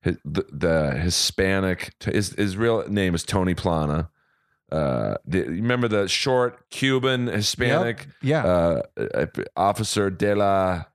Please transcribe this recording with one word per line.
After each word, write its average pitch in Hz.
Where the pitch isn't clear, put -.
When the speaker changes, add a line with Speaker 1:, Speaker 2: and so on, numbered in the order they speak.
Speaker 1:
hi-, 87
the, 80
the 78
Hispanic, 95
t-, -
his, 101
his 98
real 113
name 95
is 82
Tony 92
Plana. 80
Uh, 62
the, 92
you 82
remember 123
the 101
short 123
Cuban 131
Hispanic, 117
Speaker 2:
Yep. 139
Yeah. -
Speaker 1:
uh, 85
uh, -
Officer 101
de 101
la 95